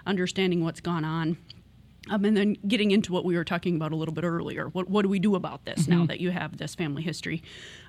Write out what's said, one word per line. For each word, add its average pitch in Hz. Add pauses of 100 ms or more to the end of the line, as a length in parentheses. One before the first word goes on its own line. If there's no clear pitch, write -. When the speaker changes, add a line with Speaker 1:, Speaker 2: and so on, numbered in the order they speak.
Speaker 1:
understanding 180
what's 160
gone 170
on, 160 (720)
um, 208
and 214
then 202 (100)
getting 208
into 196
what 180
we 180
were 170
talking 175
about 156
a 160
little 160
bit 156
earlier. 165
What, 180
what 208
do 196
we 196
do 202
about -
this -
now 175
Speaker 2:
Mm-hmm. 170
Speaker 1:
that -
you 180
have 156
this 156
family 151
history? 160 (460)